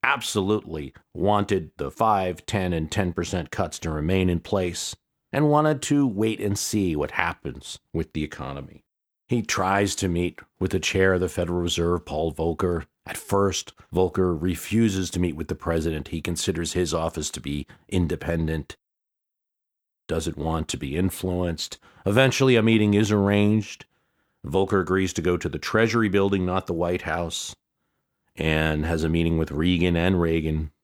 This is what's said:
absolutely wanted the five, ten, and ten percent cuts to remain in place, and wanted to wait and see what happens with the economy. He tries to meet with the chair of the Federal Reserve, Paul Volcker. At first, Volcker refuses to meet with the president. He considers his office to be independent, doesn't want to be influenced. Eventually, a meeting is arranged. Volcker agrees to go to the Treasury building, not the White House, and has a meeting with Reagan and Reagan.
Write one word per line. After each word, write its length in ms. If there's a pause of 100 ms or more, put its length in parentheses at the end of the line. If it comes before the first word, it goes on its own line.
absolutely 880 (220)
wanted 640
the 120
five, 540
ten, 300
and 180
ten 220
percent 360
cuts 280
to 120
remain 380
in 120
place, 540 (380)
and 180
wanted 320
to 240
wait 320
and 200
see 360
what 180
happens 680 (140)
with 180
the 100
economy. 640 (420)
He 160
tries 540
to 120
meet 320 (200)
with 100
the 80
chair 360
of 60
the 80
Federal 320
Reserve, 440
Paul 280
Volcker. 520 (220)
At 100
first, 560 (200)
Volcker 480
refuses 680
to 100
meet 140
with 140
the 60
president. 540
He 120
considers 540
his 180
office 380
to 100
be 260 (220)
independent, 880 (1300)
doesn't 320
want 300
to 80
be 200
influenced. 840 (280)
Eventually, 480
a 80
meeting 320
is 160
arranged. 720 (640)
Volcker 340
agrees 340
to 80
go 140
to 120
the 100
Treasury 500
building, 380
not 220
the 40
White 300
House, 540 (800)
and 500
has 160
a 60
meeting 300
with 120
Reagan 460
and 240
Reagan. 500 (140)